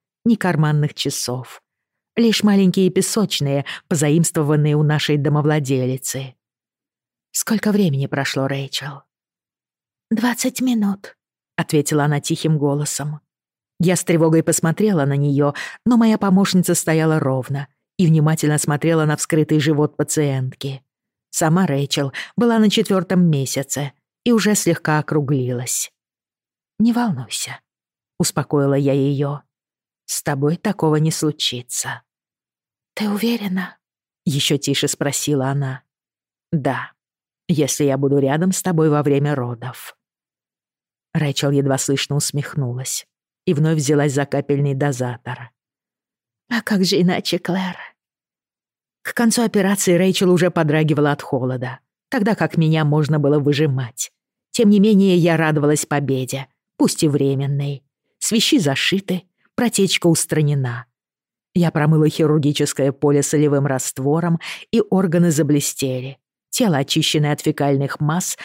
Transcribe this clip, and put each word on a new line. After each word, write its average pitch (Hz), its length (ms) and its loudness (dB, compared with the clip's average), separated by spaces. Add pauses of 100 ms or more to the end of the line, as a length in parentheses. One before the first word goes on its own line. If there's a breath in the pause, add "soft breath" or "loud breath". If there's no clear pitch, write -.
(240)
ни 233 120 4
карманных 151 580 0
часов. - 680 -8 (520)
Лишь 226 280 2
маленькие 190 480 4
песочные, 147 760 -2 (220 loud breath)
позаимствованные 151 880 2
у 151 80 2
нашей 151 340 0
домовладелицы. 135 1160 -2 (960)
«Сколько - 400 -2
времени 160 340 2
прошло, 135 420 -2
Рэйчел?» 139 560 -8 (1080)
«Двадцать 240 500 -2
минут», 208 560 -2 (380)
ответила 147 500 0
она 147 160 0
тихим 156 360 -2
голосом. 147 640 -4 (580)
Я 175 160 2
с - 80 -4
тревогой 160 400 4
посмотрела 170 600 0
на 139 100 0
неё, 143 380 0 (320 loud breath)
но 240 120 4
моя 220 200 4
помощница 185 580 2
стояла 160 440 2
ровно 135 480 -4 (300)
и 180 100 4
внимательно 156 500 2
смотрела 156 480 0
на 151 120 0
вскрытый 156 420 0
живот 147 380 0
пациентки. 135 840 -4 (480)
Сама 175 340 2
Рэйчел 139 480 -2 (220 loud breath)
была 226 240 2
на 220 100 4
четвёртом 185 600 2
месяце 139 640 -4 (300)
и 240 80 0
уже 208 240 2
слегка 160 440 0
округлилась. 127 920 -2 (840)
«Не 226 160 2
волнуйся», 131 640 -4 (600)
успокоила 143 560 0
я 139 180 2
её. 143 480 -2 (640)
«С - 180 -8
тобой 147 340 -2
такого 160 400 0
не 156 140 2
случится». 127 920 -6 (880)
«Ты 208 160 -4
уверена?» 202 680 -4 (480)
ещё 143 320 0
тише 139 300 -2
спросила 139 600 -2
она. 139 360 -4 (680)
«Да, 139 400 -4 (560)
если 147 360 0
я 135 140 2
буду 139 220 2
рядом 151 320 0
с - 100 -4
тобой 160 280 2
во 147 140 2
время 143 320 0
родов». 120 640 -10 (1160)
Рэйчел 143 380 0
едва 139 260 2
слышно - 380 -2
усмехнулась, 131 920 -6 (400)
и 180 40 2
вновь 156 240 2
взялась 147 360 2
за 139 120 0
капельный 143 500 -2
дозатор. 127 720 -6 (1040)
«А 233 100 -2
как 190 240 0
же 175 160 0
иначе, 175 380 0
Клэр?» 185 380 -6 (1200)
К - 140 -14
концу 233 260 2
операции 196 540 2
Рэйчел 185 360 2
уже 175 200 2
подрагивала 151 600 2
от 143 120 -4
холода, 127 560 -6 (300)
тогда 214 260 0
как - 220 -2
меня 160 280 2
можно 147 320 2
было 147 220 2
выжимать. 135 720 -2 (400)
Тем 220 180 2
не 208 100 6
менее, 196 380 4
я 165 180 2
радовалась 151 520 0
победе, 135 580 -4 (320)
пусть - 240 0
и 165 60 2
временной. 139 760 -2 (360)
Свищи 233 400 0
зашиты, 180 640 -2 (320)
протечка 202 500 0
устранена. 147 800 0 (720)
Я 170 160 2
промыла 156 360 4
хирургическое 147 840 0
поле 143 320 2
солевым 143 420 2
раствором, 143 760 -2 (320 loud breath)
и 233 100 2 (100)
органы 175 400 2
заблестели. 135 880 -2 (320)
Тело, 190 260 2
очищенное 147 560 0
от 147 80 -6
фекальных 139 580 -2
масс, 156 460 -4